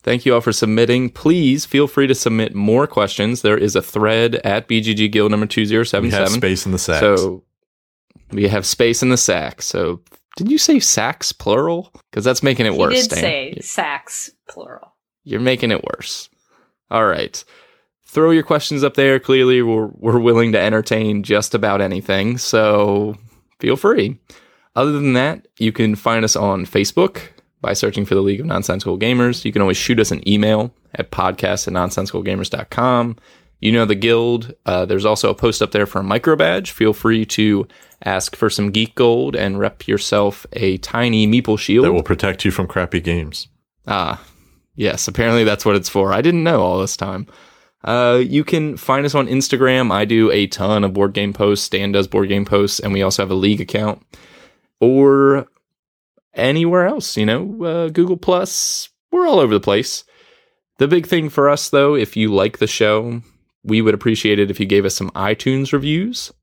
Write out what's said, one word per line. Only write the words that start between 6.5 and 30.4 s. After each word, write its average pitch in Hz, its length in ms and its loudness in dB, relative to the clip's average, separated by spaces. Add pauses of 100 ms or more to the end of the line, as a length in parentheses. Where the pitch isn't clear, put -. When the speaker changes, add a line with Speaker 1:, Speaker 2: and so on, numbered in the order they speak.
Speaker 2:
in 92 60 -2
the 92 60 -2
sacks. 80 220 -2
Speaker 1:
So 95 440 2 (880)
we 101 160 0
have 101 180 -2
space 117 360 0
in 127 80 2
the 123 80 4
sack. 80 440 -2
So 87 380 -4 (360)
did 208 140 -4
you 311 80 2
say 294 220 2
sacks - 520 -2
plural? 160 580 -2 (220)
'Cause 104 120 -6
that's 127 180 0
making 127 220 0
it 104 80 0
Speaker 3:
He 69 60 -2
Speaker 1:
worse, 247 300 2
Speaker 3:
did - 20 -6
Speaker 1:
Dan. - 100 -4
Speaker 3:
say 143 360 -4
Speaker 1:
You're - 60 -14
Speaker 3:
sacks - 680 -8 (180)
plural. - 460 -20 (300)
Speaker 1:
You're 113 160 -6
making 127 300 0
it 95 140 -2
worse. - 460 -10 (600)
All 110 160 0
right. 80 360 -4 (640)
Throw 160 240 2
your 160 120 4
questions 147 400 -2
up 143 120 0
there. 135 260 4
Clearly, 127 420 4
we're, 110 320 0
we're 117 240 0
willing 117 340 4
to 107 80 4
entertain 107 640 0
just 104 320 0
about 101 280 0
anything. 98 560 -2
So 104 800 2 (420)
feel 120 180 0
free. - 420 0 (580)
Other 139 160 0
than 143 200 0
that, 135 340 -2 (120)
you 113 140 0
can 110 220 0
find 113 300 0
us 104 120 0
on 98 280 -2
Facebook 170 560 0 (400)
by - 140 -4
searching 104 320 -2
for - 80 0
the 98 80 2
League 98 180 0
of 160 60 -8
Nonsensical 92 500 -4
Gamers. 120 480 0
You 101 80 -4
can 104 80 0
always 95 160 2
shoot - 220 0
us 104 140 2
an - 140 -6
email 107 460 2 (220)